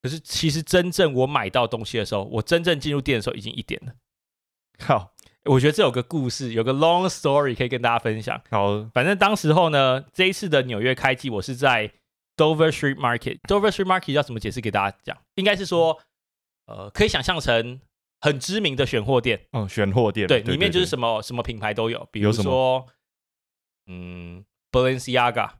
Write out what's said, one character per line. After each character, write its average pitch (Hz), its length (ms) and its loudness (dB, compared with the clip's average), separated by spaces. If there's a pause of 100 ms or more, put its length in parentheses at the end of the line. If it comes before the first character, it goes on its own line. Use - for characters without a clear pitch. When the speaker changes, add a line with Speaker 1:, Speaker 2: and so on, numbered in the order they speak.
Speaker 1:
可 127 80 -6
是 156 100 -8
其 - 300 -2
实 156 140 -2
真 180 260 2
正 160 240 2
我 127 140 2
买 131 200 -2
到 120 200 2
东 110 180 -6
西 113 140 -4
的 101 60 -2
时 110 100 -6
候， 98 80 -2
我 110 180 -4
真 170 220 0
正 165 160 0
进 147 120 -4
入 143 80 0
店 135 160 0
的 107 60 -2
时 123 80 -4
候 - 60 -8
已 - 60 -12
经 110 120 -12
一 - 80 -8
点 - 240 -8
了。 123 80 -14 (880)
Speaker 2:
好。 110 340 -2 (300)
Speaker 1:
我 135 140 4
觉 127 80 4
得 151 60 6
这 202 100 0
有 156 80 6
个 123 140 -4
故 139 260 -4
事， 120 220 -8
有 113 100 0
个 127 120 0
long 170 340 2
story 139 480 0
可 127 80 -4
以 123 60 -4
跟 120 120 -4
大 120 80 2
家 117 100 2
分 110 220 -4
享。 113 280 -8
Speaker 2:
好。 104 340 2 (100)
Speaker 1:
反 123 120 2
正 196 120 2
当 202 180 4
时 151 180 2
候 170 160 6
呢， 135 420 2
这 185 140 2
一 190 80 2
次 190 160 -6
的 143 140 4
纽 117 180 -4
约 127 140 2
开 131 180 2
季， 131 160 -6
我 104 120 -4
是 131 140 -8
在 120 340 0 (460)
Dover 160 340 4
Street 139 260 0
Market。 120 520 -4
Dover 202 220 2
Street 190 160 -2
Market 185 260 0
要 139 120 2
怎 123 100 -8
么 113 60 -8
解 107 120 -6
释 127 80 -8
给 107 120 -4
大 98 180 0
家 - 140 -10
讲？ - 140 -12 (180)
应 190 100 -2
该 208 100 4
是 196 100 -8
说， 160 320 2 (680)
呃， 104 240 -14
可 - 160 2
以 - 20 0
想 143 140 -2
象 170 180 -2
成 123 400 0 (400)
很 147 200 0
知 196 200 -4
名 156 160 -2
的 135 100 0
选 113 180 -2
货 127 180 2
店。 113 180 0 (120)
Speaker 2:
嗯， 101 180 -4
选 101 240 0
货 110 180 4
店。 98 160 -2
Speaker 1:
对， 120 140 2
Speaker 2:
对， 117 120 -2
Speaker 1:
里 143 60 -2
面 190 120 0
就 180 80 0
是 185 80 0
什 135 120 -4
么， 117 200 0
Speaker 2:
对， - 20 -8
对。 - 60 -12
Speaker 1:
什 127 80 -10
么 120 80 -4
品 113 160 -8
牌 107 140 -4
都 113 160 -2
有， - 220 -8
比 104 80 -8
如 104 140 2
说， 117 40 0
Speaker 2:
有 104 60 0
什 95 60 0
么？ 131 380 0 (1000)
Speaker 1:
嗯， 90 580 -14 (260)
Balenciaga、 123 760 0
Speaker 2:
哦。 - 120 -16